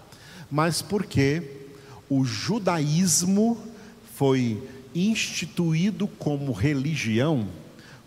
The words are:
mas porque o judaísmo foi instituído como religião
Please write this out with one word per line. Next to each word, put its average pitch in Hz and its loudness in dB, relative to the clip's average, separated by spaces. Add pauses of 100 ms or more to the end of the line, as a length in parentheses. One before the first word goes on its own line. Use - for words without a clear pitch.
(500)
mas 156 2
porque 165 0 (680)
o 135 2
judaísmo 180 2 (520)
foi 127 2 (320)
instituído 180 0
como 143 -2
religião 131 2 (580)